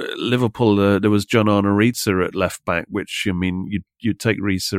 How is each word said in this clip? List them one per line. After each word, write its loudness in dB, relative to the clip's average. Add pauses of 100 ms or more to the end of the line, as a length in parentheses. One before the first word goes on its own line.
(160)
Liverpool, 2
uh, 4
there 2
was 2
John 2
Arne 2
Riise 0
at -8
left -4
back, -2
which, -6
I 0
mean, -2
you'd, -6 (160)
you'd -4
take -2
Riise -2